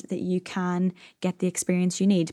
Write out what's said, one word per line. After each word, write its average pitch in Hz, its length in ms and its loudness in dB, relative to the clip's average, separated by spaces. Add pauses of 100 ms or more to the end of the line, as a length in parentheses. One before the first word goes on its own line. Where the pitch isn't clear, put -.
that 185 120 -6
you 180 180 -2
can 180 540 -2 (280)
get 185 180 -4
the 185 80 0
experience 180 520 0
you 190 60 2
need, 175 280 4